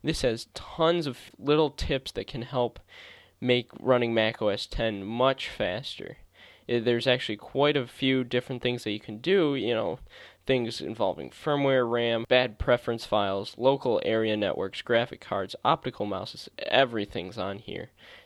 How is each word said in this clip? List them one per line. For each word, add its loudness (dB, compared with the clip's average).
This -2
has -2
tons 0
of -6
little 2
tips -4
that -6
can -8
help -2
make 2
running 2
Mac 2
O 4
S -2
ten -4
much 0
faster. -6
Uh, 0
there's 2
actually 0
quite 0
a -2
few 0
different -4
things -2
that -4
you -4
can -12
do, 2
you -2
know, -2
things 0
involving -4
firmware, 2
ram, 0
bad 4
preference 2
files, 0
local 2
area 2
networks, -2
graphic 0
cards, -4
optical 0
mouses, -8
everything's 0
on -4
here -12